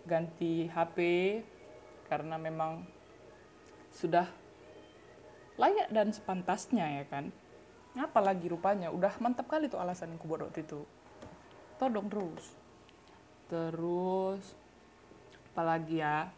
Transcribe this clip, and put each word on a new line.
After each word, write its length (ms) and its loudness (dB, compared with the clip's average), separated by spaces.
ganti 640 0
H 100 -6
P 80 -4
karena 240 -2
memang 480 -2
sudah 320 4
layak 320 6
dan 240 4
sepantasnya 880 0
ya 80 -8
kan. 240 -6
Apalagi 560 4
rupanya, 400 0
udah 320 2
mantap 240 0
kali 240 0
tuh 80 -4
alasan 320 -4
yang 80 -10
kubuat 320 -6
waktu 160 -6
itu. 160 -8
Todong 320 0
terus. 480 -6
Terus, 960 0
apalagi 480 2
ya? 240 2